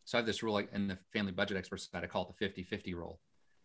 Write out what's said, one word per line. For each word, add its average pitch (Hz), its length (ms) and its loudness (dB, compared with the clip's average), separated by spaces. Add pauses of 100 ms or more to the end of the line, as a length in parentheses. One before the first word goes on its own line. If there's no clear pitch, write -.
so - 120 2
I - 20 6
have 117 60 4
this 104 160 2
rule, 110 120 2
like, 101 180 2
in 101 160 0
the 95 100 -2 (140)
Family 101 220 2
Budget 98 240 2
Expert 92 240 -6
side, 87 220 -6
I 92 40 -2
call 98 160 2
it - 60 -10
the 101 160 -2
fifty 95 180 -2
fifty 95 300 -4
rule. 82 260 -8 (460)